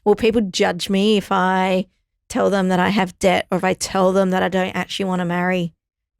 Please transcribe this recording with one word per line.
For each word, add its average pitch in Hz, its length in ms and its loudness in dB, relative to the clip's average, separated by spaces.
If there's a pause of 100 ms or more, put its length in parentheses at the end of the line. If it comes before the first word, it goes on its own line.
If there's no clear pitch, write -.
Will 208 120 4
people 226 260 2
judge 185 480 -2
me 202 280 2
if 190 140 -4
I 185 560 0 (420)
tell 196 200 0
them 190 200 0
that 185 100 2
I 185 100 2
have 190 300 -2
debt, 185 320 0
or 185 60 -2
if 165 60 -4
I 185 100 0
tell 185 380 0
them 190 200 0
that 185 120 0
I 185 60 -2
don't 185 260 -4
actually 180 300 -6
wanna 180 200 -4
marry 175 480 -2 (460)